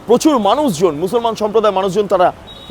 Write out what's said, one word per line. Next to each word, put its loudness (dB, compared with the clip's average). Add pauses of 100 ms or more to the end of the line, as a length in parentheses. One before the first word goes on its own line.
প্রচুর 2
মানুষজন, 0
মুসলমান -2
সম্প্রদায়ের 0
মানুষজন -2
তারা 2 (380)